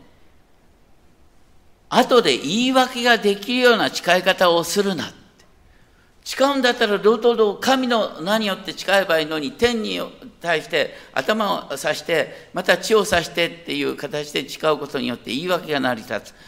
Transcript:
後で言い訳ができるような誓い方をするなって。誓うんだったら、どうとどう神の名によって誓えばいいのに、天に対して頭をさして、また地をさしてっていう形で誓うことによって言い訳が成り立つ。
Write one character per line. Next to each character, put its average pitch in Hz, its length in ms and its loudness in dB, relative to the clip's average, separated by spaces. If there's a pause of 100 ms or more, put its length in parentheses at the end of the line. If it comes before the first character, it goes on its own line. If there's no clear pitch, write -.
(1900)
後 247 340 4
で 143 160 2
言 226 280 0
い 262 80 2
訳 254 300 2
が 240 140 4
で 202 200 0
き 240 160 -6
る 254 80 0
よ 247 140 8
う - 20 2
な 156 120 0
誓 175 300 2
い - 40 -2
方 185 280 4
を 170 140 2
す 196 180 0
る 196 100 -2
な 147 120 -6
っ - 20 -8
て。 - 140 -20 (1040)
誓 - 220 -4
う 277 120 2
ん 269 40 0
だ 247 100 2
っ 240 40 -2
た 240 100 0
ら、 202 140 0
ど 208 160 4
う 226 60 -4
と 240 140 4
ど 208 180 2
う - 60 -14
神 262 280 2
の 226 340 -2
名 202 160 0
に 220 80 -2
よ 190 80 -2
っ 180 60 -10
て 165 140 -10
誓 196 280 2
え 185 40 0
ば 165 140 2
い 156 40 0
い - 20 -6
の 156 140 -4
に、 139 120 -6
天 233 300 0
に 190 180 -6 (400)
対 165 220 0
し - 80 -12
て 151 240 -2 (200)
頭 220 580 -2
を 139 60 -8
さ 151 180 -2
し - 80 -10
て、 - 500 -4
ま 185 100 -6
た 185 140 4
地 180 160 -2
を 208 120 4
さ 170 180 0
し 156 60 -10
て 170 180 -2
っ - 180 -14
て 143 100 -6
い 143 80 -4
う 135 120 -4
形 147 360 -8
で 143 160 -6
誓 - 220 -4
う 151 80 2
こ 135 100 -10
と 135 120 -6
に 123 80 -4
よ 120 80 -6
っ - 20 -8
て - 140 -12
言 135 120 -6
い 180 40 -6
訳 170 260 -4
が 139 60 -2
成 127 160 -2
り 110 60 -10
立 107 200 -8
つ。 - 120 -20 (140)